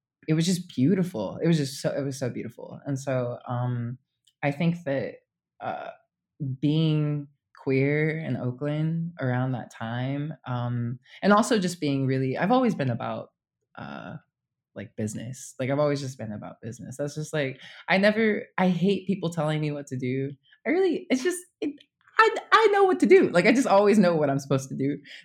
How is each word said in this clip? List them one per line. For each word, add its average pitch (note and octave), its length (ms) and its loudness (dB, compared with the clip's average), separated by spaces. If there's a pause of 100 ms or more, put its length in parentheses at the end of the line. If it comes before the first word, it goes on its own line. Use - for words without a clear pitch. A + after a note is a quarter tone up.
(280)
it D#3 60 2
was E3 120 2
just F3+ 280 -2
beautiful. C3+ 680 0
It D#3+ 60 2
was E3 100 4
just C#3 240 -4
so, D#3+ 140 -2
it C#3+ 60 -2
was C3+ 160 -6
so B2 120 -4
beautiful. B2+ 560 -12
And C#3 120 -2
so, B2+ 400 -4 (100)
um, B2 500 -4 (440)
I D3 100 0
think E3+ 320 -2
that, C3 320 -4 (440)
uh, G#2+ 300 -8 (720)
being D3+ 680 0 (360)
queer D3 540 0
in D3+ 200 -6
Oakland D3+ 800 -4
around B2+ 320 0
that - 200 -8
time, C3+ 600 -6 (120)
um, A#2+ 520 -4 (240)
and G3 100 4
also G3 280 4
just F3+ 200 -4
being C#3 260 0
really, C3 320 -2
I've F#3 140 0
always B3 240 2
been C#3 140 -2
about, A#2 400 -6 (460)
uh, C#2+ 400 -14 (600)
like, G#2+ 200 -14
business. A2+ 640 -8
Like, B2+ 100 -2
I've C#3 100 0
always D3 200 0
just C3 180 -10
been G#2+ 140 -10
about - 300 -14
business. A2+ 360 -14
That's D3 180 -6
just, D#3 180 -10
like, C#3 260 -4 (280)
I F#3 100 4
never, G#3+ 480 2 (120)
I F#3 120 4
hate F#3 380 0
people E3 220 -2
telling D#3 300 -2
me D3+ 120 -2
what C#3+ 160 -10
to C3 100 -8
do. C3+ 340 -4 (340)
I - 40 0
really, F4 400 0
it's C4 140 0
just, F4+ 140 -2 (240)
it, D4 100 -2 (460)
I, A4 180 4 (160)
I A4 200 8
know G4+ 120 6
what F#4 160 4
to D4 60 6
do. E4+ 240 8
Like, E3+ 160 4
I A#3 60 8
just B3+ 160 4
always G3+ 300 6
know F3 180 6
what D3 140 2
I'm C#3 100 2
supposed C#3 300 0
to A#2+ 60 -8
do. C#3 220 -2 (260)